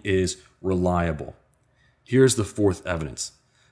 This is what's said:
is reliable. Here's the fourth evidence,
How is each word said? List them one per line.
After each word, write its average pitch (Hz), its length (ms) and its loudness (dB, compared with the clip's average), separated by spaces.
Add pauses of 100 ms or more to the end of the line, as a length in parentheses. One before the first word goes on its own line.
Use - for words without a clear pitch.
is 95 320 0 (260)
reliable. 90 720 -2 (680)
Here's 127 320 4
the 110 80 0
fourth 98 420 0
evidence, 78 460 -8 (400)